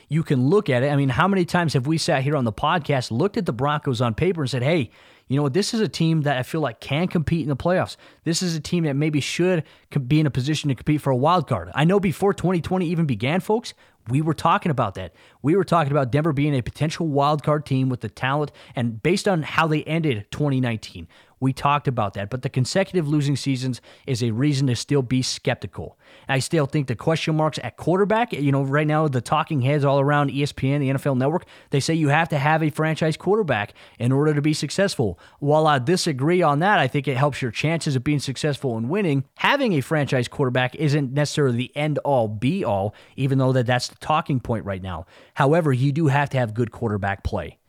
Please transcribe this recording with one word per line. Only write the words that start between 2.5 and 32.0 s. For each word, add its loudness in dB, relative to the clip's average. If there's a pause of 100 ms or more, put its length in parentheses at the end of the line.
podcast, 0
looked -2
at -2
the -2
Broncos -2
on 0
paper 0
and -2
said, -4
"Hey, 0 (360)
you -2
know 2
what? 0
This 0
is 0
a 2
team 0
that 0
I -2
feel -4
like -4
can -2
compete 0
in -4
the 0
playoffs. 0 (260)
This -2
is -2
a -4
team -2
that 0
maybe 0
should 0 (260)
co-, -4
be 2
in 4
a 0
position -2
to 0
compete 0
for -2
a 2
wild 2
card." -4
I 2
know 4
before 0
twenty 0
twenty -2
even 0
began, -2
folks, -4 (360)
we 0
were 0
talking 0
about -2
that. -12 (280)
We 2
were 2
talking 2
about 0
Denver 2
being 0
a 2
potential -4
wild 2
card 0
team 0
with -2
the -8
talent, -2 (200)
and -4
based 2
on 2
how 0
they 0
ended -2
twenty 0
nineteen, -6 (300)
we 0
talked 0
about -2
that, -6
but -6
the -6
consecutive 0
losing 0
seasons -2 (280)
is -2
a 0
reason 2
to 2
still 0
be 0
skeptical. -6 (280)
I 0
still 0
think -2
the -4
question -2
marks 0
at -10
quarterback, 0
you 0
know, 2
right 0
now 2
the 0
talking -2
heads 2
all 4
around 2
E -2
S -2
P -2
N, 0
the 0
N 0
F -6
L 0
Network, 0 (240)
they 0
say 0
you 2